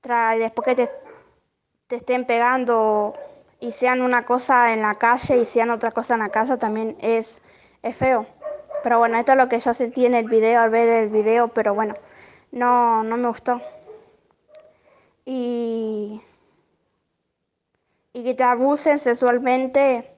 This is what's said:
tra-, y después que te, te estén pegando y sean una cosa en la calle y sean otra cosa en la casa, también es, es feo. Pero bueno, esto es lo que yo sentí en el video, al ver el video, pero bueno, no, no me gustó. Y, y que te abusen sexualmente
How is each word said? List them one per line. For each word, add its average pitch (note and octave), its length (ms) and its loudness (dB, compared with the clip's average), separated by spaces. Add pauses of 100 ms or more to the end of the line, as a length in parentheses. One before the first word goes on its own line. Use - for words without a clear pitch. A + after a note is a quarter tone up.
tra-, A#3 340 0
y A3+ 40 0
después A3+ 240 -4
que B3+ 100 2
te, A#3+ 160 0 (960)
te A#3+ 100 -8
estén B3 300 -4
pegando A#3 880 0 (460)
y A#3+ 100 -8
sean B3+ 320 -2
una B3 220 0
cosa B3 480 2
en A3 100 -2
la G#3+ 120 -2
calle B3 440 2
y A#3 60 2
sean A#3 260 0
otra A3+ 220 -4
cosa A#3 220 -2
en A3+ 60 -2
la G#3+ 80 -2
casa, B3 300 -2
también A3 420 -4
es, A3+ 380 -4 (460)
es F#3+ 120 -6
feo. B3+ 300 0 (560)
Pero A#3 160 2
bueno, A#3 180 2
esto A#3 160 2
es C4 60 6
lo B3+ 100 4
que A#3 120 0
yo A#3+ 140 -2
sentí B3 320 -2
en B3 80 4
el A3+ 140 0
video, A3+ 340 4
al A3 80 2
ver A#3 180 2
el A3+ 220 2
video, A3 360 2
pero G#3+ 280 -2
bueno, G#3 200 -4 (560)
no, A#3+ 540 2
no A3+ 120 -2
me A#3+ 120 -2
gustó. A#3+ 340 -4 (1600)
Y, A3+ 960 -6 (1900)
y B3 120 -12
que B3 100 -2
te B3+ 80 -2
abusen C#4 560 2
sexualmente B3+ 1200 0